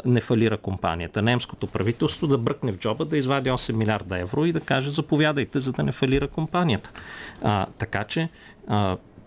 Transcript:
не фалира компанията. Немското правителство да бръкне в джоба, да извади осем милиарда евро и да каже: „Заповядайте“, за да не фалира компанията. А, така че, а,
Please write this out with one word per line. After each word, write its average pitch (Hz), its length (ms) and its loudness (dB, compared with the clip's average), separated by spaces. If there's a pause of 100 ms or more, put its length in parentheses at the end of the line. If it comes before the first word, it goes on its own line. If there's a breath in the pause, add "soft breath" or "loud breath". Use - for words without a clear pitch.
не 123 160 4
фалира 110 360 2
компанията. 87 680 -2
Немското 117 440 0
правителство 117 600 0
да 135 120 4
бръкне 120 340 -2
в 92 60 -6
джоба, 113 260 -2
да 156 140 -2
извади 135 320 0
осем 123 280 0
милиарда 98 400 0
евро 92 260 0
и 170 80 2
да 165 80 0
каже: 135 300 0
„Заповядайте“, 147 680 0
за 131 120 -2
да 143 100 -2
не 139 100 0
фалира 139 360 2
компанията. 160 640 0 (520 loud breath)
А, 101 240 2 (120)
така 104 260 -4
че, 160 240 -2 (380 loud breath)
а, 101 300 2 (300)